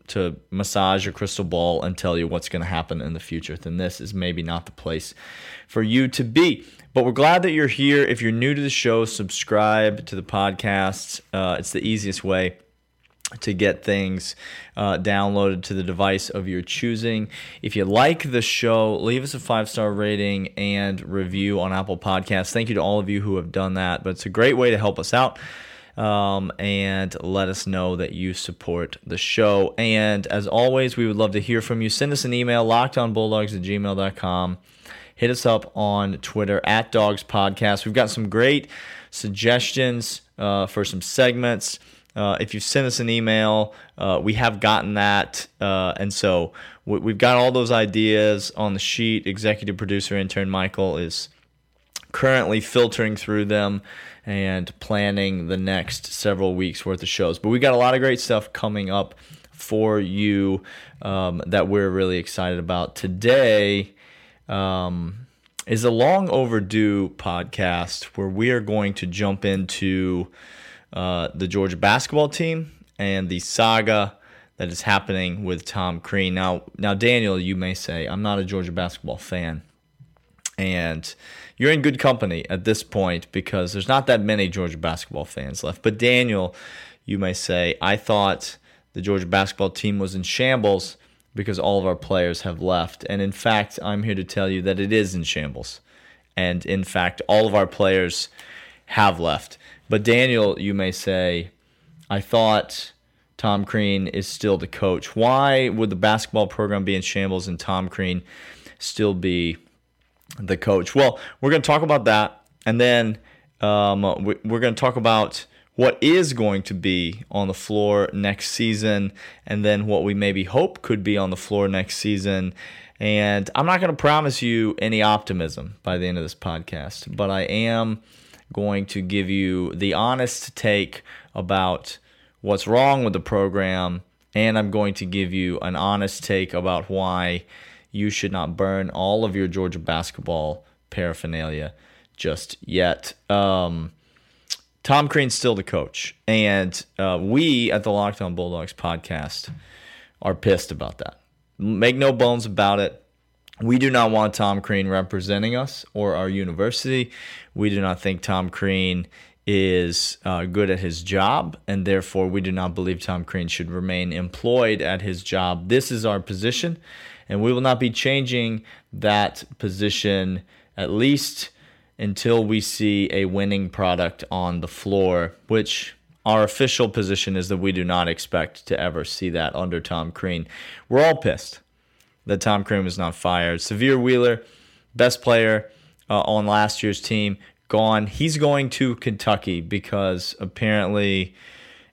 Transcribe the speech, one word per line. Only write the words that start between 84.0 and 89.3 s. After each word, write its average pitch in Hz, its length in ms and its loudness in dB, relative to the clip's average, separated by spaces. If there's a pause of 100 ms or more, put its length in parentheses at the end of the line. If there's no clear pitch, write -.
that 120 120 6
many 101 300 0
Georgia 85 300 -4
basketball 80 460 -6
fans - 380 -10
left. 82 200 -8
But 107 160 2
Daniel, 120 560 4 (500)
you 107 140 -2
may 92 140 0
say, 87 460 0
"I 98 160 2
thought 101 600 0 (360)
the 95 80 -8
Georgia 95 260 0
basketball 98 420 2